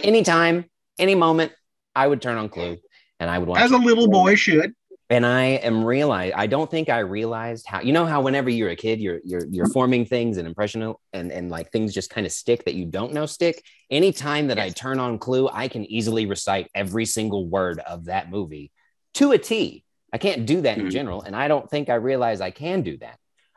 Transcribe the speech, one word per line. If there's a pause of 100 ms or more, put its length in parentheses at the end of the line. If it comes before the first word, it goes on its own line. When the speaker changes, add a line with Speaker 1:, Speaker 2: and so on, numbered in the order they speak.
Speaker 1:
anytime, (320)
any
moment, (420)
I
would
turn
on
Clue (420)
and
I
would
watch
Speaker 2:
As
a
Speaker 1:
it.
Speaker 2:
little
boy
should. (380)
Speaker 1:
And
I
am
realize,
I
don't
think
I
realized
how,
you
know
how
whenever
you're
a
kid,
you're,
you're,
you're
forming
things
and
impressional (120)
and,
and,
like,
things
just
kinda
stick
that
you
don't
know
stick. (300)
Anytime
that
I
Speaker 3:
Yes.
Speaker 1:
turn
on
Clue,
I
can
easily
recite
every
single
word
of
that
movie (440)
to
a
T. (280)
I
can't
do
that
in
Speaker 3:
Mm-hmm.
Speaker 1:
general,
and
I
don't
think
I
realize
I
can
do
that. (380)